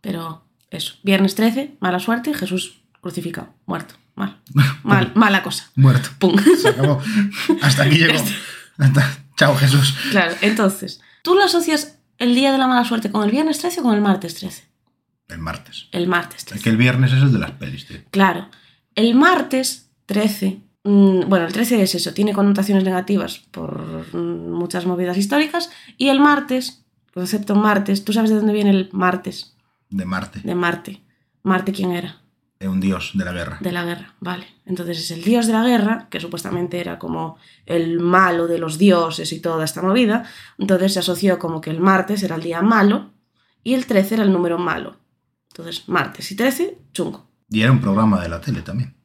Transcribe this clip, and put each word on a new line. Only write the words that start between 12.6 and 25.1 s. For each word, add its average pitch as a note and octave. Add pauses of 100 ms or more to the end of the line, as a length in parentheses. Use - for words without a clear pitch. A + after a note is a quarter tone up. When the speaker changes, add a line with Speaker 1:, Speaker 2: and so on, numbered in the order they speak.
Speaker 1:
mala B3
suerte A3
con G#3+
el G#3
viernes D#4
trece F4
o C4+
con A3+
el G#3
martes F#3+
trece? - (640)
Speaker 2:
El E2
martes. -
Speaker 1:
El F3
martes F3
Speaker 2:
Es -
Speaker 1:
trece. -
Speaker 2:
que A#2
el A2
viernes B2+
es C3
el C#3
de A2
las -
pelis, -
tío. - (120)
Speaker 1:
Claro. F#3 (460)
El A3+
martes C4+ (160)
trece, G3+ (240)
mm, G3
bueno, F3+
el F3
trece A3+
es F#3+
eso, E3+
tiene G#3
connotaciones G3
negativas F#3 (100)
por, F2+
mm, E3+
muchas F3
movidas F3+